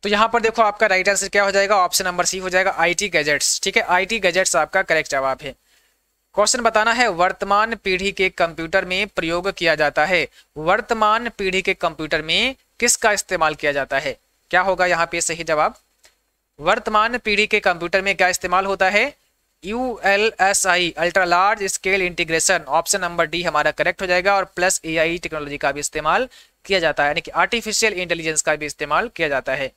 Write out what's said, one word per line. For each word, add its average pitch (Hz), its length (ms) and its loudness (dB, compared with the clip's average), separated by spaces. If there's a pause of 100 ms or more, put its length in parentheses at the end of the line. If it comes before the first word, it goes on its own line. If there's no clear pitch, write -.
तो 208 60 -4
यहाँ 208 240 2
पर 233 80 2
देखो 220 200 0
आपका 214 260 4
राइट 185 220 4
आंसर 196 180 0
क्या 202 160 2
हो 196 80 0
जाएगा, 196 260 2
ऑप्शन 185 280 0
नंबर 180 200 -2
सी 185 120 -2
हो 185 120 -6
जाएगा, 185 280 2
आईटी 175 320 0
गैजेट्स। 151 540 0
ठीक 190 140 -2
है, 220 60 0
आईटी 185 360 0
गैजेट्स 180 360 0
आपका 170 260 0
करेक्ट 160 300 0
जवाब 135 300 -2
है। 139 140 -14 (800)
क्वेश्चन 214 280 2
बताना 220 320 2
है 240 140 4
वर्तमान 202 680 0
पीढ़ी 190 360 -2
के 190 180 0
कंप्यूटर 165 560 -2
में 185 220 -4
प्रयोग 175 440 -2
किया 165 240 2
जाता 151 300 2
है, 170 220 0 (300)
वर्तमान 220 720 0
पीढ़ी 190 320 -2
के 190 120 0
कंप्यूटर 160 480 -4
में 196 340 0 (240)
किसका 233 320 2
इस्तेमाल 165 440 0
किया 147 160 0
जाता 139 280 -2
है? 139 180 -6 (320)
क्या 175 120 4
होगा 185 240 2
यहाँ 170 260 2
पे 170 100 -4
सही 165 220 -4
जवाब? 160 320 0 (840)
वर्तमान 220 580 0
पीढ़ी 214 300 0
के 214 120 0
कंप्यूटर 175 420 0
में 196 140 0
क्या 185 120 2
इस्तेमाल 180 380 0
होता 190 240 0
है? 226 240 0 (500)
यूएलएसआई, 196 1300 0
अल्ट्रा 175 280 0
लार्ज 196 380 2
स्केल 190 380 -2
इंटीग्रेशन, 170 680 0
ऑप्शन 165 340 0
नंबर 170 240 -2
डी 170 180 -6
हमारा 151 280 0
करेक्ट 160 300 -2
हो 190 60 -6
जाएगा। 180 280 2
और 190 100 0
प्लस 180 400 -2
एआई 165 320 0
टेक्नोलॉजी 151 400 -8
का 139 140 0
भी 143 80 -6
इस्तेमाल 156 480 -2 (380)
किया 190 140 0
जाता 151 240 2
है, 143 60 2
यानी 160 120 -2
कि - 100 -16
आर्टिफिशियल 214 600 0
इंटेलिजेंस 165 480 -4
का 151 140 0
भी 151 100 -8
इस्तेमाल 147 500 -2
किया 165 120 -2
जाता 135 280 -2
है। 135 220 -6